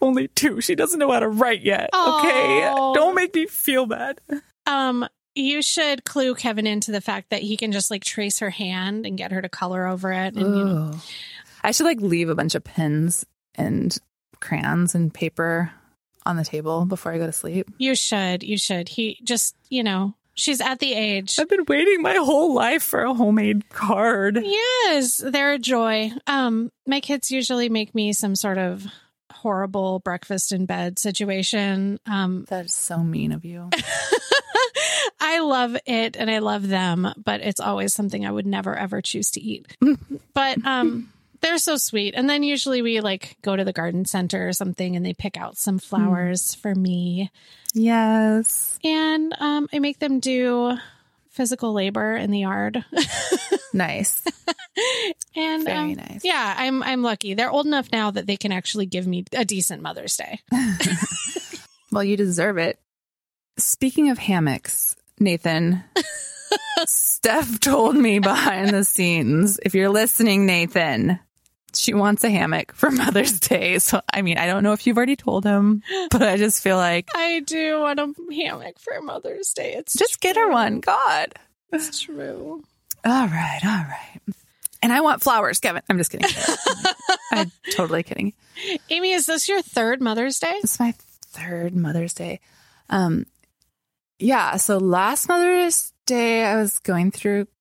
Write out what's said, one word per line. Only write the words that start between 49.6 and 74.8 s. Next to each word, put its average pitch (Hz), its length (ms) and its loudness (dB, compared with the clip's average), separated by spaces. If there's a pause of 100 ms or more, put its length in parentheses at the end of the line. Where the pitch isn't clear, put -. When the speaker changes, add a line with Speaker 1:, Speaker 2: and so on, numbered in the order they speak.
Speaker 2:
I 294 60 -2
make 285 200 -2
them 269 220 0
do 247 560 0 (540)
physical 240 420 -2
labor 214 440 0
in 208 140 -2
the 202 100 0
yard. 202 500 -2
<laughs> - 40 -14 (800)
Speaker 1:
Nice. 180 500 -2 (1120)
Speaker 2:
And, 320 300 -2
Speaker 1:
Very - 140 -2
Speaker 2:
um, 302 160 -2
Speaker 1:
nice. - 300 -12
Speaker 2:
yeah, 302 320 0
I'm, 262 260 -2
I'm 254 200 -2
lucky. 214 320 -2
They're 233 160 0
old 285 160 0
enough 285 260 -2
now 214 180 0
that 196 160 -6
they 202 120 -4
can 202 140 -4
actually 190 340 -4
give 180 200 -6
me 180 180 -2 (100)
a 247 100 0
decent 180 380 -4
Mother's - 340 -6
Day. - 240 -10 (100)
<laughs> - 0 - (1400)
Speaker 1:
Well, 208 120 2
you 202 120 2
deserve 190 420 0
it. 165 200 -2 (800)
Speaking 269 520 2
of 240 80 0
hammocks, - 800 0 (240)
Nathan, 175 600 2 (120)
<laughs> - 920 -4
Steph 233 720 0
told 269 360 6
me 226 220 6
behind 196 520 2
the 196 140 4
scenes, 175 760 2
if 185 120 0
you're 190 140 6
listening, 208 580 4
Nathan, 170 720 2 (560)
she - 200 0
wants 208 300 2
a 233 60 2
hammock 175 440 0
for - 160 4
Mother's 220 500 2
Day. 180 380 0
So, 196 220 2 (120)
I 196 100 0
mean, 175 160 0
I 170 80 2
don't 190 160 0
know 208 100 4
if 214 140 -4